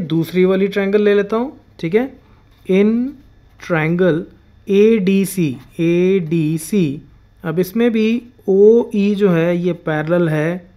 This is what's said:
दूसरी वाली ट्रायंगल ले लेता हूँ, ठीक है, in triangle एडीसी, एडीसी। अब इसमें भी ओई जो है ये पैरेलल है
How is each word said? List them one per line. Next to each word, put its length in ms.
दूसरी 360
वाली 240
ट्रायंगल 340
ले 120
लेता 220
हूँ, 160
ठीक 140
है, 180
in 240
triangle 600
एडीसी, 800
एडीसी। 1200
अब 140
इसमें 340
भी 300
ओई 680
जो 160
है 280
ये 140
पैरेलल 440
है 480